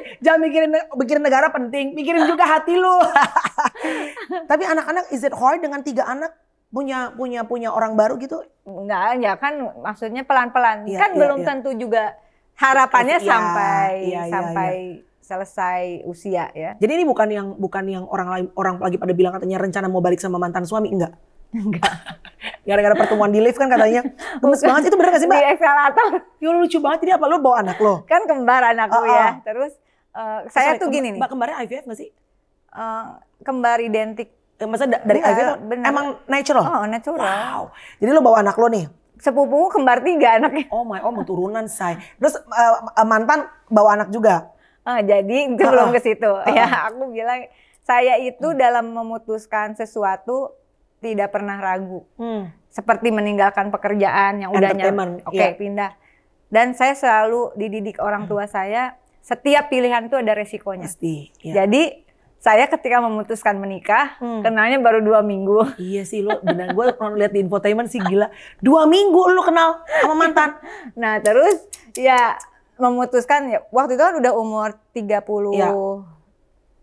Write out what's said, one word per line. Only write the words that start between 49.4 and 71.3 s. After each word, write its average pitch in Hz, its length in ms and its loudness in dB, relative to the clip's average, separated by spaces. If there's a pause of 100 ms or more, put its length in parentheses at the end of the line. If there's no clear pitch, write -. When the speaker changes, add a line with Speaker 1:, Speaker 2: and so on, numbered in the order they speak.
Speaker 2:
sesuatu 220 800 -6 (460)
tidak 202 320 -4
pernah 202 260 -6
ragu. 185 460 -6 (120)
Speaker 1:
Hmm. 220 360 -8 (160)
Speaker 2:
Seperti 226 420 -2
meninggalkan 208 600 0
pekerjaan 196 680 0
yang 190 140 -10
udah 196 160 2
nyam-, 190 260 0
Speaker 1:
Entertainment, 185 200 -4 (100)
Speaker 2:
oke, - 100 -12
Speaker 1:
iya. 185 200 2
Speaker 2:
pindah. 202 380 -6 (560)
Dan 240 260 2
saya 262 200 2
selalu 233 640 0
dididik 208 420 -8
orang 208 280 -4
tua 202 180 -4
Speaker 1:
Hmm. 202 80 -10
Speaker 2:
saya, 208 320 -4 (360)
setiap 285 480 0
pilihan 240 380 0
itu 233 80 -10
ada 233 200 0
resikonya. 202 520 -10
Speaker 1:
Pasti, 151 540 -10
iya. 196 240 -2
Speaker 2:
Jadi, 269 400 2 (320)
saya 226 320 4
ketika 262 320 -2
memutuskan 214 580 -2
menikah, 196 600 -2
Speaker 1:
Hmm. 233 240 -8
Speaker 2:
kenalnya 220 360 2
baru 233 220 4
dua 214 220 4
minggu. 208 560 0
Speaker 1:
Iya 190 260 -8
sih, 214 160 -8
lo 208 200 -2
benar. 180 320 -4
Gue 233 200 0
pernah 214 240 -6
lihat 208 160 0
di 202 100 0
infotainment 202 460 -2
sih, 233 120 -8
gila. 190 280 0 (300)
Dua 311 280 4
minggu 370 440 6
lo 370 120 4
kenal 330 380 2 (180)
sama 415 200 2
mantan. 311 420 2 (160)
Speaker 2:
<laughs> 320 200 -20
Nah, 220 220 -2
terus 262 460 4 (300)